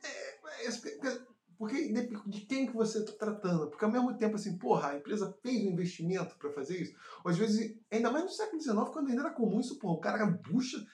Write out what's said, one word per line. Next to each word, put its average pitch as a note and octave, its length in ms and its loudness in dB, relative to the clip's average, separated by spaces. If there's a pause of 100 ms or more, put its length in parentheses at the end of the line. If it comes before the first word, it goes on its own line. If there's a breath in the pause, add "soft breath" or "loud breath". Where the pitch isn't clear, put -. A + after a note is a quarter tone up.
é, - 640 -8
é, - 20 0
é, - 520 -4 (360)
porque A3+ 340 -2
de, A3 380 -2
de G3+ 160 -6
quem C4+ 220 0
que - 60 -4
você A3 320 2
tá - 80 -10
tratando? F3+ 560 0
Porque - 160 -4
ao G#3+ 60 4
mesmo B3+ 260 2
tempo, G#3+ 180 2
assim, F3+ 220 -4
porra, F3+ 340 2
a C#3+ 60 -4
empresa G3 440 -2
fez A#3+ 240 0
um F#3+ 60 2
investimento F3 680 -2
pra D3 140 -4
fazer D3 300 -4
isso. - 140 -6 (280 loud breath)
Ou F3 80 2
às E3+ 60 4
vezes, G#3+ 400 2 (140)
ainda A#3 200 2
mais D#4 140 2
no F#4+ 40 -4
século G#4+ 280 -4
dezenove, B3+ 340 2
quando C#4 180 0
ainda B3 120 4
era E4 120 0
comum G#3+ 260 4
isso, - 180 -2
porra, F3 180 0
o - 60 -2
cara - 180 0
era G#3 80 4
bucha, - 500 2 (160 loud breath)